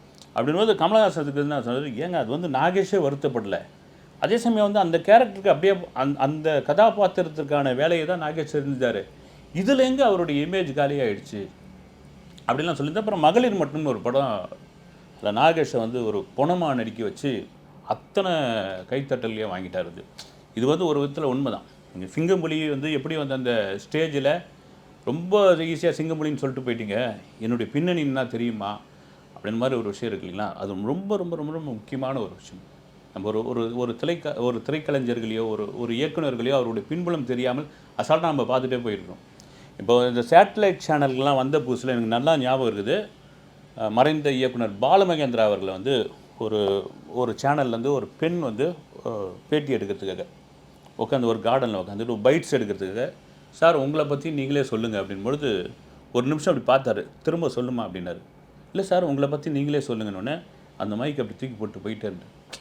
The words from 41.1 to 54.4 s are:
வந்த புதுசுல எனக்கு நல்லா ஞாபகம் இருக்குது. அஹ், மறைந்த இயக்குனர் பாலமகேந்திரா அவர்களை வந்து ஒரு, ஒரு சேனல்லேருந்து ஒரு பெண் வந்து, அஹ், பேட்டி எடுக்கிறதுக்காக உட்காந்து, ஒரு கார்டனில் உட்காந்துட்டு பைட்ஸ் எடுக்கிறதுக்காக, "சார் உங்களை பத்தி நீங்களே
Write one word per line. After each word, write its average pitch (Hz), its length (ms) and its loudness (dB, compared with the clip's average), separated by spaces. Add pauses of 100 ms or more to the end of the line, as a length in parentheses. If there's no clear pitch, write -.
வந்த 135 220 2
புதுசுல 123 240 -2
எனக்கு 123 240 -2
நல்லா 135 320 2
ஞாபகம் 127 380 0
இருக்குது. 151 320 -2 (680)
அஹ், 110 140 -4
மறைந்த 143 400 4
இயக்குனர் 123 500 0
பாலமகேந்திரா 151 580 4
அவர்களை 98 340 2
வந்து 107 380 0 (280)
ஒரு, 104 520 0 (180)
ஒரு 117 340 -2
சேனல்லேருந்து 135 480 0
ஒரு 127 280 -2
பெண் 170 200 0
வந்து, 139 360 -2 (300)
அஹ், 101 280 -6 (160)
பேட்டி 143 260 0
எடுக்கிறதுக்காக 95 500 -4 (760)
உட்காந்து, 123 260 0
ஒரு 113 140 2
கார்டனில் 113 420 0
உட்காந்துட்டு 104 440 -6
பைட்ஸ் 156 260 4
எடுக்கிறதுக்காக, 104 640 -2 (380)
"சார் 165 240 4
உங்களை 147 320 0
பத்தி 143 240 -4
நீங்களே 143 320 0